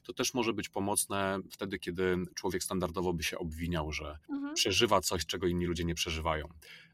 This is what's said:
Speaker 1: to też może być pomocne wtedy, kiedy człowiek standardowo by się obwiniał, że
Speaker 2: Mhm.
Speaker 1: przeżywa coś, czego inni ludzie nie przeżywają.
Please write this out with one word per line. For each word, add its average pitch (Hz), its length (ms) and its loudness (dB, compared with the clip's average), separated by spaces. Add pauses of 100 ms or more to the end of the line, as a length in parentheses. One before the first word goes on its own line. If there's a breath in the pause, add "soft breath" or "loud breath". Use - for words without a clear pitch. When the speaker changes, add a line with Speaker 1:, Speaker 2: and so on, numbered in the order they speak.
Speaker 1:
to - 100 -10
też - 200 -2
może 117 200 2
być 101 160 -4
pomocne 98 680 0 (120)
wtedy, 101 280 -4
kiedy 92 380 2 (180)
człowiek 92 280 -2
standardowo 90 500 0
by 80 100 -2
się - 140 -2
obwiniał, 82 540 -2
że 76 260 -6 (120)
Speaker 2:
Mhm. 285 240 -4
Speaker 1:
przeżywa 101 480 4
coś, 90 240 -2
czego 92 220 -2
inni 87 180 2
ludzie 87 200 0
nie 82 100 0
przeżywają. 80 520 0 (460 loud breath)